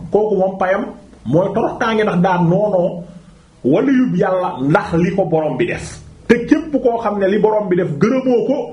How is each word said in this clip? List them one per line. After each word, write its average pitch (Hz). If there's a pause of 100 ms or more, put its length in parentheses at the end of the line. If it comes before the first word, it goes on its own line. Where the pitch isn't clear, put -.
(120)
kooku 208
moom 190
payam 190 (420)
mooy 160
toroxtaange 220
ndax 175
daa 180
noonoo 180 (600)
waliyub 240
Yàlla 185 (100)
ndax 147 (120)
li 185
ko 190
borom 156
bi 175
def. - (420)
Te 233
képp 311
koo 247
xam 208
ne 190
li 208
borom 208
bi 180
def 170
gërëmoo 247
ko, 285 (160)